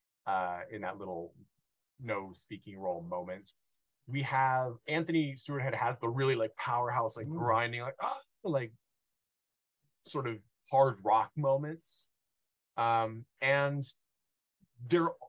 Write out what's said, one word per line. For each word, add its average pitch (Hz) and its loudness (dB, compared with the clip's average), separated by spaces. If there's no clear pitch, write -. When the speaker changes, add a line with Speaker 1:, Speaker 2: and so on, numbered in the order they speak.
Speaker 1:
uh, 90 0
in 107 -10
that 98 -6
little 90 -8
no 101 -6
speaking 98 -14
role 90 -4
moment. 90 -8
We 135 -4
have 131 2
Anthony 156 0
Stewart 143 -6
Head 131 -2
has 120 -2
the 117 0
really, 131 2
like, 113 0
powerhouse, 120 0
like, 113 -8
Speaker 2:
Mm. 160 -6
Speaker 1:
grinding, 117 2
like, 131 -6
ah, 285 -4
like, 131 -2
sort 135 -4
of 113 -6
hard 135 6
rock 104 6
moments. 147 0
Um, 113 2
and 143 2
they're, 170 4